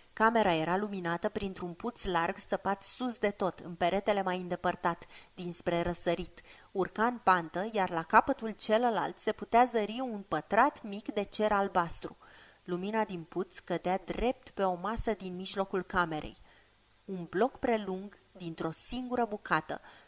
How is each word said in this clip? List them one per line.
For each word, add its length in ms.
Camera 400
era 240
luminată 520
printr-un 440
puț 300
larg 340
săpat 460
sus 340
de 120
tot, 300
în 160
peretele 460
mai 180
îndepărtat, 640
dinspre 480
răsărit. 600
Urca 320
în 120
pantă, 540
iar 180
la 140
capătul 480
celălalt 640
se 140
putea 340
zări 340
un 280
pătrat 540
mic 320
de 100
cer 280
albastru. 640
Lumina 400
din 200
puț 340
cădea 480
drept 440
pe 140
o 120
masă 380
din 220
mijlocul 460
camerei. 560
Un 240
bloc 280
prelung, 600
dintr-o 400
singură 540
bucată, 560